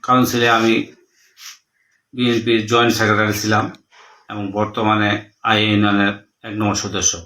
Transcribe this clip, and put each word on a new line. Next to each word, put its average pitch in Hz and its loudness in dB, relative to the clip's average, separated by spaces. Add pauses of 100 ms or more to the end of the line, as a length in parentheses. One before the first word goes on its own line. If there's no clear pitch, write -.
কাউন্সিলে 120 2
আমি 113 2 (1400)
বিএনপির 117 0
জয়েন্ট 117 2
সেক্রেটারি 107 0
ছিলাম 107 0 (640)
এবং 101 -8
বর্তমানে 107 0 (320)
আইএ 110 2
ইউনিয়নের 101 2 (280)
এক 107 -14
নম্বর 104 -2
সদস্য। 95 -4 (120)